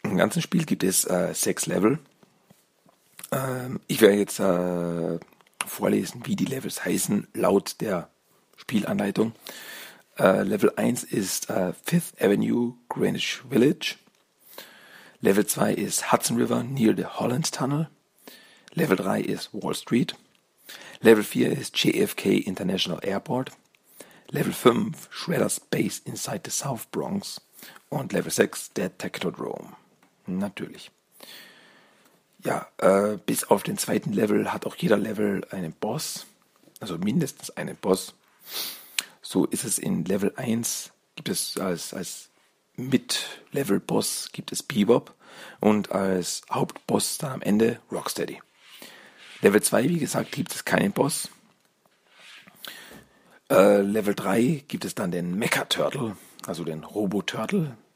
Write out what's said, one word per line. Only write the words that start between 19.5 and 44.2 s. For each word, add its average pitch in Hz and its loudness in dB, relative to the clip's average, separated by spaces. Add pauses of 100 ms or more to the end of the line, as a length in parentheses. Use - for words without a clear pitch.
Wall - -6
Street. - 0 (880)
Level 113 10
vier - 0
ist - -6
J - 4
F - 2
K 101 2
International 92 -2
Airport. 101 -4 (760)
Level - -2
fünf, - 2
Shredder's - -2
Base - -4
inside - -8
the - -10
South 131 -6
Bronx. - -6 (480)
Und 135 -6
Level 85 -2
sechs, - 0
der 185 -4
Technodrome. - -6 (560)
Natürlich. 95 -6 (1500)
Ja, - -4 (120)
äh, 104 4
bis - -2
auf 101 4
den 101 -4
zweiten 107 -2
Level 104 2
hat 107 -6
auch - -6
jeder - 4
Level 104 -2
einen 90 -6
Boss. - -6 (560)
Also 90 -6
mindestens - -2
einen 78 -8
Boss. - 0 (1080)
So 90 2
ist - -6
es - -4
in 92 -2
Level 95 -2
eins, - -4 (240)
gibt - -8
es - -4
als, 90 -4
als - -12 (460)
Mid-Level-Boss - -2